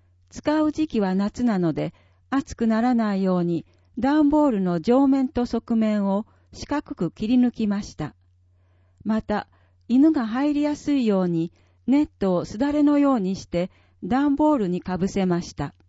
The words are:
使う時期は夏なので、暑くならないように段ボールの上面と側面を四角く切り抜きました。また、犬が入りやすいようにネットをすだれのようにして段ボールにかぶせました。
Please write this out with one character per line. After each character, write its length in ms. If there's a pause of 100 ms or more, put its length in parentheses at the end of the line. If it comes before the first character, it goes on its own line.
(320)
使 320
う 80
時 160
期 120
は 140
夏 300
な 160
の 120
で、 220 (380)
暑 240
く 100
な 160
ら 140
な 200
い 60
よ 160
う 60
に 220 (340)
段 300
ボ 180
ー 40
ル 100
の 200
上 260
面 220
と 160
側 300
面 320
を 180 (260)
四 140
角 300
く 160
切 160
り 80
抜 160
き 160
ま 160
し 120
た。 200 (880)
ま 160
た、 260 (400)
犬 240
が 140
入 300
り 60
や 140
す 180
い 120
よ 160
う 60
に 260 (320)
ネ 160
ッ 80 (100)
ト 160
を 100
す 120
だ 140
れ 100
の 160
よ 180
う 40
に 160
し 100
て 240 (340)
段 320
ボ 180
ー 40
ル 100
に 140
か 160
ぶ 100
せ 180
ま 160
し 120
た。 200 (160)